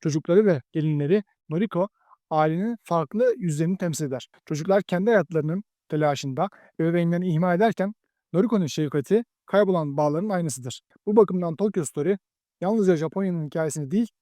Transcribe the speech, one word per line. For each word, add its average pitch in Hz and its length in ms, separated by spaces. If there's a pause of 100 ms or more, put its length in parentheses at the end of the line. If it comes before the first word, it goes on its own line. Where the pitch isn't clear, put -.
Çocukları 170 460
ve 160 160 (100)
gelinleri 156 500 (260)
Noriko, 185 400 (420)
ailenin 160 540
farklı 175 520
yüzlerini 170 400
temsil 160 280
eder. 127 240 (180)
Çocuklar 180 360
kendi 185 280
hayatlarının 170 520 (260)
telaşında 147 600 (320)
ebeveynlerini 170 480
ihmal 175 280
ederken 202 360 (400)
Noriko'nun 196 340
şefkati 156 580 (220)
kaybolan 180 500
bağların 151 320
aynasıdır. 151 520 (260)
Bu 208 100
bakımdan 180 400
Tokyo 196 280
Story 165 340 (420)
yalnızca 185 360
Japonya'nın 165 500
hikayesini 156 440
değil 214 160 (160)